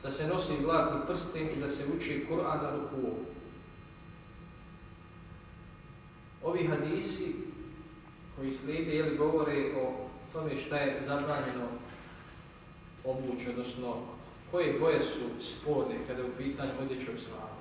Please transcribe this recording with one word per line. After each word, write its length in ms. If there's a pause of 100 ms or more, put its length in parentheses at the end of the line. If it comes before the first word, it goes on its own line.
da 80
se 160
nosi 340
zlatni 460
prsten 400 (100)
i 20
da 80
se 160 (140)
uči 320
Kur'an 340
na 80
rukuu. 440 (3250)
Ovi 240
hadisi 680 (1000)
koji 180
slijede, 420
jel, 220
govore 600
o 300 (260)
tome 220
šta 220
je 240
zabranjeno 680 (1400)
obući, 440
odnosno 460 (560)
koje 280
boje 220
su 200 (200)
sporne 540 (120)
kada 140
je 60
u 100
pitanju 340 (100)
odjeća 300
u 40
islamu. 460